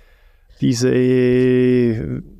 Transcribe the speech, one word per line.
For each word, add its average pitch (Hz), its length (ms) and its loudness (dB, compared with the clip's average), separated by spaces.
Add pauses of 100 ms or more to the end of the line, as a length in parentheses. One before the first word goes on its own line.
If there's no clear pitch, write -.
(600)
diese 127 1600 0 (160)